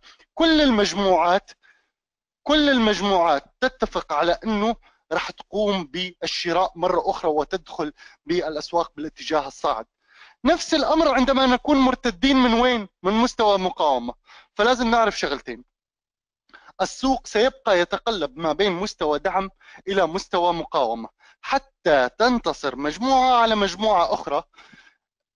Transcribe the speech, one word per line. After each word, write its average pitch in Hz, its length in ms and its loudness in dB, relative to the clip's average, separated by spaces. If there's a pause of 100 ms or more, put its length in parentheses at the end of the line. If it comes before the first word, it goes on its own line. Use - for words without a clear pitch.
(340)
كل 320 260 4
المجموعات، 190 920 2 (920)
كل 294 280 2
المجموعات 190 760 2 (160)
تتفق 214 520 -4
على 165 320 0
أنه 214 320 -2 (360)
راح - 180 -4
تقوم 196 540 -4
بالشراء 175 920 -4
مرة 175 360 -2
أخرى 175 200 -4
وتدخل 151 640 -6 (340)
بالأسواق 160 720 -4
بالاتجاه 147 500 -4
الصاعد. 135 400 -4 (580)
نفس 320 300 2
الأمر 302 400 2
عندما 262 320 2
نكون 254 300 2
مرتدين 262 600 2
من 247 180 4
وين؟ 233 340 0 (140)
من 185 100 0
مستوى 220 460 2
مقاومة. 139 560 -2 (400)
فلازم 233 360 0
نعرف 226 280 2
شغلتين، 127 460 -6 (1160)
السوق - 460 -2
سيبقى 214 540 0
يتقلب 175 580 -4
ما 160 140 -2
بين 190 200 0
مستوى 165 460 -4
دعم 190 320 -4 (380)
إلى 190 180 2
مستوى 175 460 -2
مقاومة 123 560 -4 (320)
حتى 151 680 0 (100)
تنتصر 190 580 -2
مجموعة 247 600 0
على 226 180 2
مجموعة 196 600 0
أخرى. 156 280 -4 (920)